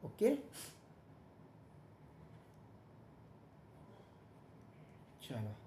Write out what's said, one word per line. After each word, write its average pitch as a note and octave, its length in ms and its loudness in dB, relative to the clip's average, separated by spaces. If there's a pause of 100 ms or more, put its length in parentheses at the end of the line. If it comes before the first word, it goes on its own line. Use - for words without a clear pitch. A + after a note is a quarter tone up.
ઓકે? B3 340 12 (4000)
ચાલો. G#2+ 320 4 (140)